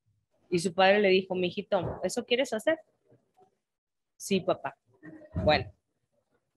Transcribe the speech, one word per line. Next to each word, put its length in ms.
Y 100
su 140
padre 260
le 100
dijo, 260
"Mijito, 680
¿eso 220
quieres 280
hacer?". 260
"Sí, 240
papá". 360
"Bueno, 260